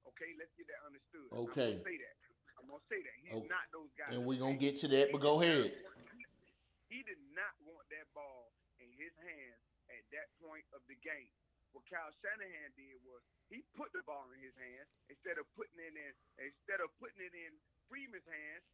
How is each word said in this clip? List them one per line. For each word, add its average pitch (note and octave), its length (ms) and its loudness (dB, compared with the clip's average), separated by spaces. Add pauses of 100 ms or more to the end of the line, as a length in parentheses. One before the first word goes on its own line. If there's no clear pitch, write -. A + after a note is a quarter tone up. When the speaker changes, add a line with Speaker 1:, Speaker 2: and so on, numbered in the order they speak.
Speaker 1:
Okay, E3 320 -8
let's E3+ 160 -14
get E3+ 160 -12
that C3+ 160 -10
understood. C#3 480 -16
Speaker 2:
Okay. A#2 400 2
Speaker 1:
I'm F2 80 -8
gonna - 0 -
say - 160 -4
that. - 160 -16 (400)
I'm - 80 -20
gonna - 240 -16
say G#3 160 -2
that. B2 160 -12
He's C#3+ 240 -8
Speaker 2:
Okay. E3 80 -4
Speaker 1:
not F3+ 120 2 (120)
those D#3 160 -12
guys. C#3 240 -4
Speaker 2:
And B2 80 0
we B2+ 160 2
gonna C3+ 160 4
Speaker 1:
He, C3+ 80 4
Speaker 2:
get C#3 160 4
to D3+ 160 0
that, C#3 160 10
Speaker 1:
he - 0 -
Speaker 2:
but C#3+ 80 4
go D3 160 10
Speaker 1:
did E3+ 160 10
not - 0 -
Speaker 2:
ahead. B2+ 320 6
Speaker 1:
want, - 160 -14 (880)
he A3+ 160 -10
did F#3 160 -10 (160)
not F#3+ 240 -2
want D3+ 320 -18
that D#3 240 -12
ball C3 400 -12 (240)
in B2 160 -20
his D#3+ 240 -12
hands C#3 400 -12 (320)
at A#2+ 80 -16 (160)
that D3+ 240 -8
point D#3 320 -14
of C#3 160 -14
the C3+ 160 -16
game. D3 240 -6 (480)
What B2+ 160 -18
Kyle E3 160 -6 (160)
Shanahan F#3 480 -6
did C3+ 320 -20
was B2+ 160 -18 (320)
he A#3 80 -12 (160)
put - 160 -8
the - 160 -4
ball C#3+ 240 -8
in C3 80 -20
his C3 160 -16
hands B2+ 320 -16 (240)
instead E3 240 -4
of D3+ 80 -4 (160)
putting - 160 -10
it E3 160 -12
in, D3 200 -12 (280)
instead C#3+ 400 -4
of E3 160 0
putting G#3+ 240 -14
it F3+ 160 -10
in E3 160 -14 (320)
Freeman's A#3+ 400 -12
hands D#3 500 -10